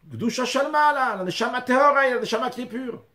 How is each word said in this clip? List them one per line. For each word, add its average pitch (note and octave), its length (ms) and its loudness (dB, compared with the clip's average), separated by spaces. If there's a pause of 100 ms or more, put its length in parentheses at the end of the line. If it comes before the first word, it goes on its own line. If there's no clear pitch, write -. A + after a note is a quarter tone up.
(120)
Gdusha A3+ 340 -2
Shalma, D4 480 2
là, B3+ 240 0
la F#3 80 -6
neshama A#3+ 360 -2
tehora, C#4 460 4
il - 20 2
y - 40 2
a - 20 0
la A3 60 -2
neshama A3+ 280 -2
qui A#3+ 120 -10
est A#3+ 40 -6
pure. B3 380 -10 (120)